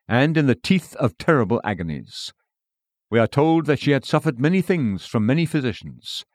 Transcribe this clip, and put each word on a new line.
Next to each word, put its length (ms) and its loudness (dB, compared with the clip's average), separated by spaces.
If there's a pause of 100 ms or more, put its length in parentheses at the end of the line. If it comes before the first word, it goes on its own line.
and 300 2
in 80 2
the 80 4
teeth 420 -2
of 220 -2
terrible 460 0
agonies. 680 -8 (800)
We 80 2
are 80 4
told 400 2
that 120 0
she 120 0
had 160 0
suffered 340 -2
many 220 2
things 420 -2
from 220 -2
many 180 2
physicians. 800 -6 (100)